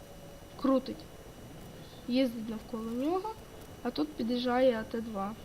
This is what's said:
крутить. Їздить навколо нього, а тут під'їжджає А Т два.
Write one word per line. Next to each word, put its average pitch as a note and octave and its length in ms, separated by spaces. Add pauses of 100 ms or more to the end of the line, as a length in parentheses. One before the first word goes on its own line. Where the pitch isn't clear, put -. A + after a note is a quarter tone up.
(600)
крутить. C4+ 440 (1040)
Їздить A#3+ 400
навколо A3 340
нього, D4 480 (520)
а A#3+ 80
тут D4+ 180
під'їжджає B3 720
А A3 120
Т A#3 80
два. G#3+ 320 (120)